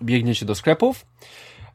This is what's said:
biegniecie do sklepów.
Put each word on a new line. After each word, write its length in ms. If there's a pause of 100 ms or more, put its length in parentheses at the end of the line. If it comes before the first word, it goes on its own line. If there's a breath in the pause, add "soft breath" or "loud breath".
biegniecie 440
do 100
sklepów. 500 (680 loud breath)